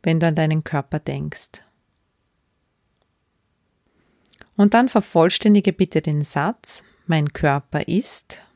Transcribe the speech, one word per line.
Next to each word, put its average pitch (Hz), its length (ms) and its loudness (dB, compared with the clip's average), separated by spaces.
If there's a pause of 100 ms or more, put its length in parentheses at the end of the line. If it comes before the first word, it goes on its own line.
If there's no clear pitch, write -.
wenn 165 180 0
du 170 80 2
an 156 80 0
deinen 156 260 0
Körper 147 380 -6
denkst? 143 500 -10 (3000)
Und 202 200 4
dann 247 160 4
vervollständige 196 840 2
bitte 170 300 -2
den 147 200 -2
Satz, - 640 -6 (220)
„Mein 151 260 0
Körper 143 560 -2
ist.“ - 540 -6 (120)